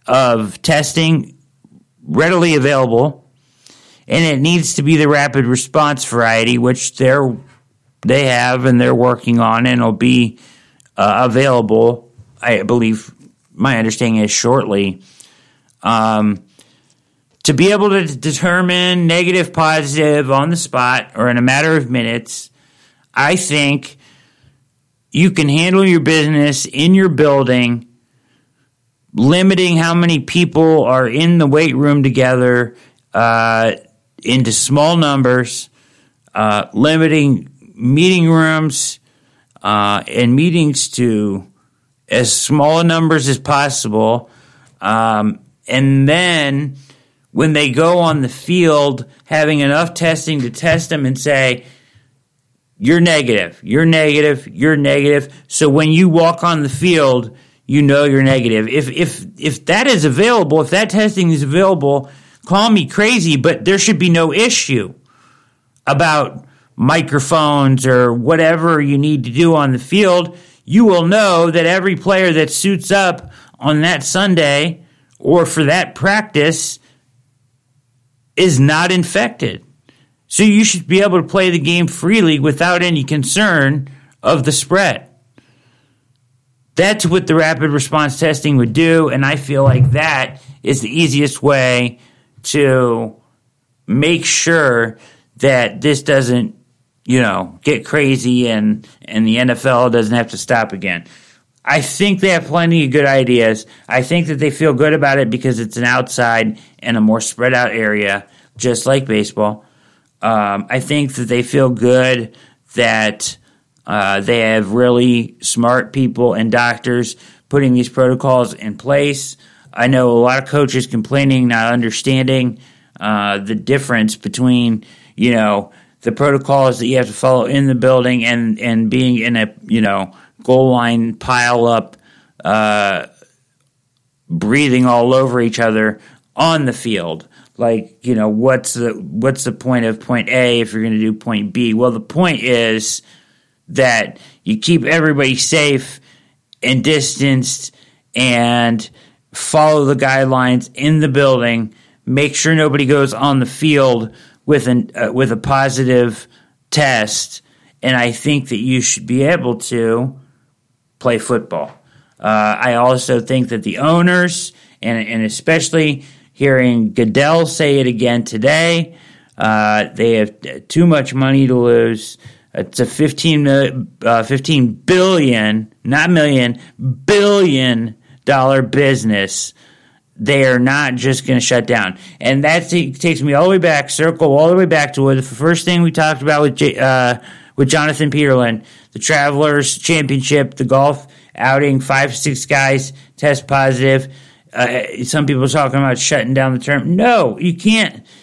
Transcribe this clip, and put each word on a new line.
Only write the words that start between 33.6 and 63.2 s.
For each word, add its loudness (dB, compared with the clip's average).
into 0
small 0
numbers, 0
uh, -2
limiting 2
meeting 2
rooms, 0
uh, 0
and 0
meetings 0
to -2
as 0
small 0
numbers 2
as 0
possible. -2
Um, -2
and 2
then -2
when 0
they 0
go 2
on 0
the -2
field, 0
having 0
enough 0
testing -2
to -6
test -2
them -4
and -2
say, -2
"You're 2
negative, 0
you're 0
negative, 2
you're -2
negative." 0
So 0
when 2
you 4
walk 2
on 0
the -4
field, 0
you 2
know 4
you're 2
negative. 2
If, -2
if, -6
if -6
that 0
is 2
available, 2
if -4
that 0
testing 0
is 0
available, 0
call 2
me 2
crazy, 0